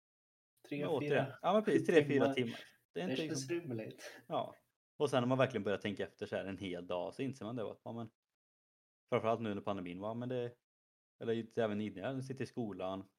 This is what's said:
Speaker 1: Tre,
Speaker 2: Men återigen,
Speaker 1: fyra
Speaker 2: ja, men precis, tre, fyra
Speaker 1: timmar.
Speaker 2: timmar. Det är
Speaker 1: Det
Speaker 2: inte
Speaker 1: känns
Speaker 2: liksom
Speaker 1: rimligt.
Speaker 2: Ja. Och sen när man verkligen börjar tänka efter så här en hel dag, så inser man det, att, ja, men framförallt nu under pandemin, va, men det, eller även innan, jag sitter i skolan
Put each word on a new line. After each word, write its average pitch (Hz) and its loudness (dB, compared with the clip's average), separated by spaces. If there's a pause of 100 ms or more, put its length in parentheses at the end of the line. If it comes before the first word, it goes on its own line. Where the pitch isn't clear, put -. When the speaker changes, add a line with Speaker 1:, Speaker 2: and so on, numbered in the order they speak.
(680)
Speaker 1:
Tre, 143 -6
Speaker 2:
Men 143 -2
återigen, 147 2
Speaker 1:
fyra - -10
Speaker 2:
ja, 170 2
men 214 4
precis, 151 4
tre, 190 6 (100)
fyra - -
Speaker 1:
timmar. 139 4
Speaker 2:
timmar. 120 -2 (340)
Det - -6
är 180 -2
Speaker 1:
Det 156 -2
Speaker 2:
inte 147 0
Speaker 1:
känns 139 -4
Speaker 2:
liksom 170 -4
Speaker 1:
rimligt. - -10
Speaker 2:
Ja. 143 -2 (420)
Och 147 2
sen 135 4
när 123 2
man 127 4
verkligen 120 4
börjar 98 2
tänka 101 -2
efter 95 -8
så - -4
här 90 -2
en 95 -6
hel 90 -6
dag, 90 -2
så 131 -4
inser 127 -6
man 117 -6
det, 104 -4
att, 101 -14
ja, 117 -10
men 117 -8 (1000)
framförallt 110 4
nu 113 0
under 101 -2
pandemin, 92 -4
va, 107 -4
men 120 -4
det, 120 -2 (680)
eller 113 -2
även 107 2
innan, 104 -4
jag 131 -4
sitter 131 -6
i - -8
skolan 95 -4 (100)